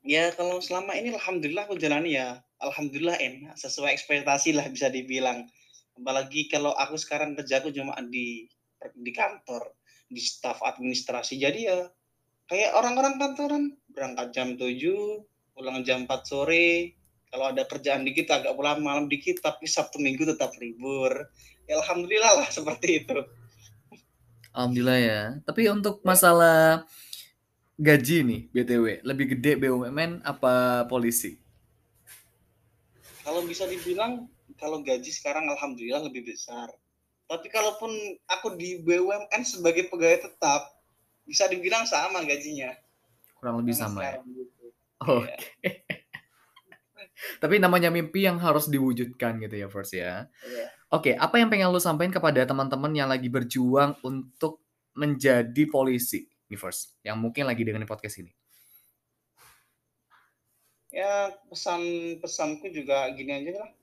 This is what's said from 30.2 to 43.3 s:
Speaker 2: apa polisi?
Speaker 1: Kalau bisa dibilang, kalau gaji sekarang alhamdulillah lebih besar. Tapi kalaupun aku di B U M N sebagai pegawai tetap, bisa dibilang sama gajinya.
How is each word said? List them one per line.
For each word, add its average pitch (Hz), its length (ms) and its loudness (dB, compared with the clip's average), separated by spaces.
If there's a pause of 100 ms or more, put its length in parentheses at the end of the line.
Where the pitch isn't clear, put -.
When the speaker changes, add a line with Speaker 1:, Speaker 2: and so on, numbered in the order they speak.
Speaker 2:
apa 127 640 2
polisi? 117 480 0 (1900)
Speaker 1:
Kalau 160 240 -2
bisa 175 160 -6
dibilang, 185 640 -4 (320)
kalau 151 240 -6
gaji 127 240 -2
sekarang 151 420 -4
alhamdulillah 135 540 -4
lebih 127 240 -10
besar. 120 400 -12 (580)
Tapi 165 220 -8
kalaupun 214 420 -2 (380)
aku 190 320 -4
di 175 240 -8
B 175 160 4
U 185 80 2
M 202 240 -2
N 220 100 0
sebagai 175 460 0
pegawai 165 420 4
tetap, 147 380 0 (560)
bisa 185 240 2
dibilang 185 400 0
sama 175 340 0
gajinya. 143 540 -6 (640)